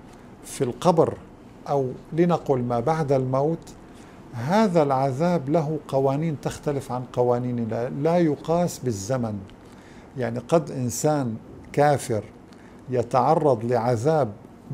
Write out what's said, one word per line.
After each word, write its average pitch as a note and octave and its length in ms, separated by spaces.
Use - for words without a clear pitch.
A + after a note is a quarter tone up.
في - 200
القبر، C#3 500
أو C#3 200
لنقل D#3 460
ما B2 220
بعد D3+ 320
الموت، C3+ 460
هذا E3+ 500
العذاب C#3 680
له D#3 300
قوانين C#3 520
تختلف C#3 520
عن B2+ 100
قوانيننا، A#2+ 760
لا D#3 300
يقاس E3 600
بالزمن. A2 600
يعني، A#2 200
قد D#3 320
إنسان B2+ 680
كافر C3+ 520
يتعرض C3 760
لعذاب B2 680